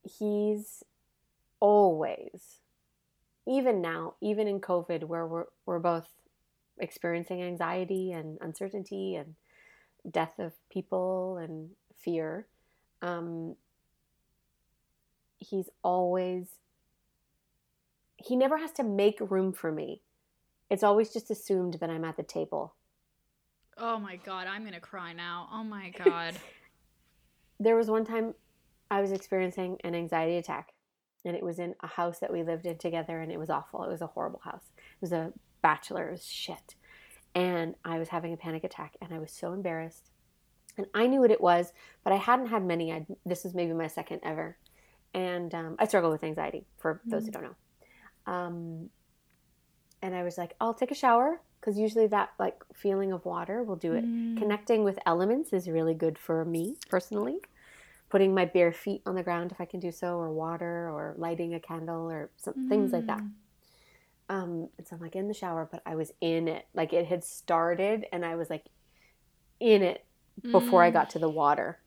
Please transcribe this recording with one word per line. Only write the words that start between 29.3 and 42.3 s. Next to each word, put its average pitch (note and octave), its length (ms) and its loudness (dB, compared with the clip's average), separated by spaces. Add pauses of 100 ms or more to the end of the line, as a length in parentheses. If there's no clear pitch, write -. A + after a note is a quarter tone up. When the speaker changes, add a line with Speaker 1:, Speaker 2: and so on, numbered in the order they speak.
Speaker 1:
an F3 100 -4
anxiety E3+ 420 0
attack, E3 360 -6 (520)
and E3+ 120 -4
it - 60 -6
was F3 160 -4
in F3 220 -6
a D#3 60 -10
house E3+ 320 -4
that - 140 -4
we E3+ 100 -2
lived E3 240 -4
in E3 120 -6
together, E3 420 -6
and D#3+ 100 -8
it - 80 -8
was D#3 120 -8
awful. C#3+ 340 -4
It - 40 -6
was E3+ 140 -6
a D#3+ 60 -6
horrible - 340 -6
house. - 340 -16
It - 240 -20
was F3 120 -4
a E3 200 -4 (300)
bachelor. - 460 0
It D#3 40 -8
was F3 140 -12
shit. - 480 -12 (600)
And F3 500 0
I E3 140 -2
was E3 100 -4
having E3+ 240 -4
a E3 40 -6
panic D#3+ 280 -6
attack, - 360 -10
and E3+ 140 -10
I D#3+ 40 -8
was D#3 120 -10
so E3+ 220 -8
embarrassed. E3 580 -6 (680)
And F#3 180 -4
I A3+ 120 6
knew C4+ 140 6
what A#3 100 10
it - 100 6
was, F3 320 6 (300)
but F#3+ 100 4
I G3 40 8
hadn't A#3+ 300 4